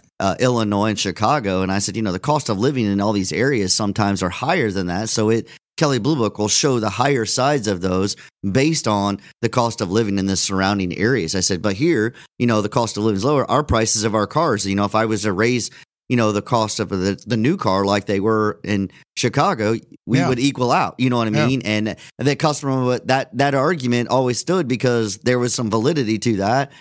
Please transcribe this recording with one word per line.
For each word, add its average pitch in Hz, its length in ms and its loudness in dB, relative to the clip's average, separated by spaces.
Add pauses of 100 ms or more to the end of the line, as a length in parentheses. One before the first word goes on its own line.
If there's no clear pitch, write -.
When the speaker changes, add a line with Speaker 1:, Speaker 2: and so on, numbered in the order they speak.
(200)
Speaker 1:
uh, 95 180 0
Illinois, 110 520 2
and 104 80 -2
Chicago. 101 640 0
And 95 100 0
I 98 80 0
said, 98 160 -4
"You 113 60 -2
know, 98 100 -2
the 92 80 -4
cost 151 280 0
of 101 120 0
living 127 260 2
in 101 140 0
all 104 120 0
these 98 200 -2
areas 104 420 0
sometimes 101 480 0
are 90 80 0
higher 131 400 -2
than 92 160 -2
that." 95 220 -4
So 110 220 2
it, 113 180 0 (280)
Kelley 139 220 2
Blue 131 160 0
Book 110 240 0
will 104 80 0
show 127 320 2
the 107 120 -2
higher 127 360 2
sides 127 400 0
of 92 140 -2
those 92 340 0 (380)
based 147 340 2
on 101 320 0 (240)
the 117 60 2
cost 117 320 0
of 95 100 -4
living 101 300 0
in 95 60 0
the 95 100 0
surrounding 95 600 -2
areas. 101 380 0
I 92 60 -2
said, 90 200 -2
"But 98 140 -2
here, 120 400 0 (240)
you 120 80 0
know, 110 160 2
the 107 60 -2
cost 117 280 -2
of 101 60 -4
living 110 140 2
is 95 80 -2
lower. 143 260 0
Our 139 140 2
prices 110 400 0
of 107 100 0
our 104 140 0
cars, 147 360 0
you 98 120 -2
know, 101 80 2
if 101 100 -2
I 110 120 2
was 107 160 -2
to 107 100 0
raise, 113 400 0 (360)
you 127 80 0
know, 110 160 2
the 101 100 0
cost 110 380 0
of 92 100 -4
the, 98 360 -2
the 113 100 -2
new 127 200 2
car 98 280 0
like 98 220 0
they 101 140 0
were 107 420 0
in 98 280 -2 (260)
Chicago, 117 600 0 (300)
we 113 120 2
Speaker 2:
Yeah. 170 100 2
Speaker 1:
would 127 120 0
equal 127 300 0
out." 143 280 0
You 127 100 2
know 120 80 0
what 113 120 0
I - 20 -2
Speaker 2:
Yeah. 143 160 2
Speaker 1:
mean? 131 160 0
And 107 340 -2 (220)
the 139 180 0
customer 135 480 -2
would, 123 240 -2
that, 131 300 0
that 139 160 2
argument 131 560 0
always 127 280 2
stood 175 300 0
because 117 500 0
there 123 200 0
was 123 160 0
some 117 160 -2
validity 113 480 0
to 113 200 0
that 123 420 0